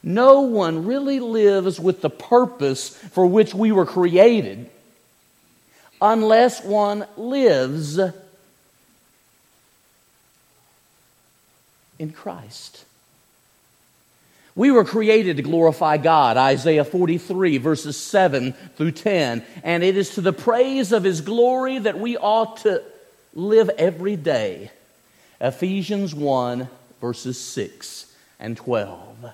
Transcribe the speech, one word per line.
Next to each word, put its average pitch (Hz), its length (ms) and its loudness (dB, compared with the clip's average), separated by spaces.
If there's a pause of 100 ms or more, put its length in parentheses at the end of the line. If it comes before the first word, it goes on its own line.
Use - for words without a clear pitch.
No 254 400 6
one 180 440 -2
really 269 340 -2
lives 202 600 2
with 180 220 -2
the 156 80 -2
purpose 233 800 0
for 180 380 0
which 196 260 4
we 214 180 0
were 190 140 4
created 175 840 2 (1300)
unless 220 640 2
one 208 420 -2 (120)
lives 160 840 0 (4000)
in 156 120 -10
Christ. 160 760 -18 (1700)
We 254 160 4
were 233 120 6
created 214 540 0
to 147 60 -6
glorify 156 540 2
God, 143 380 2
Isaiah 135 480 2
forty-three, 175 720 -2
verses 147 380 -4
seven 139 580 0 (220)
through 160 160 -2
ten, 147 540 -2 (180)
and 170 180 -2
it 185 140 2
is 196 200 -2
to 202 60 -6
the 180 120 0
praise 247 580 0
of 214 120 0
His 180 180 -2
glory 254 560 -2
that 214 220 -4
we 233 180 -6
ought 220 460 -2
to 214 200 -2 (500)
live 208 440 2
every 180 400 -2
day, 107 540 -4 (680)
Ephesians 185 760 -4
one, 127 540 -4 (320)
verses 123 400 -8
six - 680 -12 (320)
and 110 180 -12
twelve. 110 760 -10